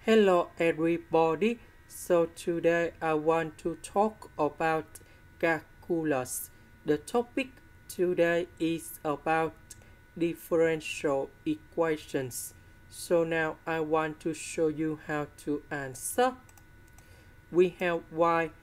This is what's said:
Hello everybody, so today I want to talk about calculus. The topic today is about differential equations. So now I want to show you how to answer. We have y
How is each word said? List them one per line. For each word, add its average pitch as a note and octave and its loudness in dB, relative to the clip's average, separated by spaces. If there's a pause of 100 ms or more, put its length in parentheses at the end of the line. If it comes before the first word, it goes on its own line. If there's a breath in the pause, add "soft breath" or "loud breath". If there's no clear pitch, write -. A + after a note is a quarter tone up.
(120)
Hello F#3+ 6 (100)
everybody, E3 2 (260 loud breath)
so E3+ 0
today E3+ 0 (100)
I D#3+ 0
want D#3+ 0
to E3 -6
talk - 0
about D#3+ 0 (520 loud breath)
calculus. D#3 -2 (340 soft breath)
The D3+ 0
topic A#3+ -4 (360)
today E3+ 0 (100)
is E3 -4
about D#3+ 0 (680 loud breath)
differential D#3+ 0 (160)
equations. D#3 -4 (340 soft breath)
So - 0
now E3 -2
I E3 -2
want D#3 0
to D#3+ -4
show - -4
you D#3 -2
how D3 -4 (160)
to D3 -4
answer. D3 -2 (1160 loud breath)
We E3+ 4
have F3 0 (100)
y E3 2 (120)